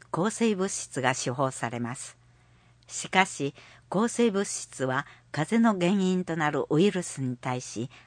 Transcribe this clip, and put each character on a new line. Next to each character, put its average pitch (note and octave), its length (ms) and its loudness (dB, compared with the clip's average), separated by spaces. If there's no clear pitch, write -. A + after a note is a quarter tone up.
抗 F#3+ 180 0
生 A3 240 2
物 F#3+ 180 -2
質 - 280 -8
が C3 160 2
処 B2 180 -4
方 C3+ 160 0
さ - 180 -6
れ A#2 120 -6
ま A#2+ 160 -6
す。 - 200 -16
し - 240 -10
か F#3+ 160 4
し、 C#3+ 300 -6
抗 G#3+ 180 0
生 A#3 240 2
物 G3 180 -2
質 - 360 -8
は C3 200 -2
風 D#3 240 0
邪 A3+ 160 6
の G3 40 0
原 F#3 240 2
因 F#3 240 2
と E3 120 -4
な D3+ 160 2
る C#3 180 0
ウ D3+ 100 6
イ G3+ 120 6
ル F3+ 100 -2
ス - 200 -8
に B2+ 140 -2
対 B2+ 240 -4
し、 A#2 300 -8